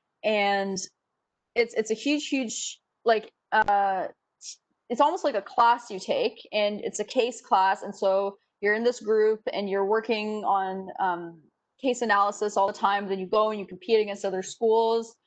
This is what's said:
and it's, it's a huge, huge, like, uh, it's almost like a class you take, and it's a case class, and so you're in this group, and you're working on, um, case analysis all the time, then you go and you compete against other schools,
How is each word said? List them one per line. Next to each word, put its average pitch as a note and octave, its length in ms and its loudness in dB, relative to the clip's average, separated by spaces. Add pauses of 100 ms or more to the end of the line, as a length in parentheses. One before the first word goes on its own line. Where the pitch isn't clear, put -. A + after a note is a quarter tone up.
(240)
and G3+ 540 0 (760)
it's, A#3 200 0
it's A3 160 -2
a A3 40 0
huge, C#4+ 340 -2
huge, - 520 -6 (240)
like, A3 260 2 (220)
uh, G3+ 540 2 (800)
it's A#3+ 140 2
almost E4 220 2
like C#4+ 100 0
a G3+ 80 -2
class A#3+ 480 2
you G3 80 -8
take, F#3 540 -2
and G#3 300 0
it's - 180 -6
a G#3 40 -2
case A#3+ 380 -2
class, F#3+ 400 2
and G3+ 120 -10
so G3 440 0 (240)
you're G#3 120 4
in A3+ 100 -2
this A#3+ 160 2
group, G#3+ 400 2 (120)
and G3+ 160 -4
you're G3 180 0
working G#3+ 580 -2
on, F#3+ 440 -2 (100)
um, E3+ 420 -4 (400)
case B3 200 -2
analysis G#3 560 0
all G3 100 4
the G#3 60 -2
time, G3+ 340 -2
then F#3+ 120 -4
you F#3 80 -6
go G#3+ 240 2
and G#3+ 100 -6
you F#3+ 60 -10
compete A3 340 0
against G3+ 240 -4
other F#3+ 180 -2
schools, A3+ 720 0 (120)